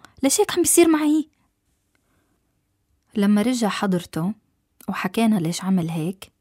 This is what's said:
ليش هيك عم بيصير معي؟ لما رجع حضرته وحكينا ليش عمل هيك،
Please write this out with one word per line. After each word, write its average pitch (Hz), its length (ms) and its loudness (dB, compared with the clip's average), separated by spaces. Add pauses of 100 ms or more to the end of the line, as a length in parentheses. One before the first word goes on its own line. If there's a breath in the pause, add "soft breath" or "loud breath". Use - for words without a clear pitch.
(220 soft breath)
ليش 269 180 0
هيك - 120 0
عم 349 100 0
بيصير 330 260 4
معي؟ 302 400 2 (1900)
لما 208 260 2
رجع 233 260 0
حضرته 185 680 -4 (540)
وحكينا 214 480 0
ليش 170 280 -4
عمل 180 260 0
هيك، 165 500 -8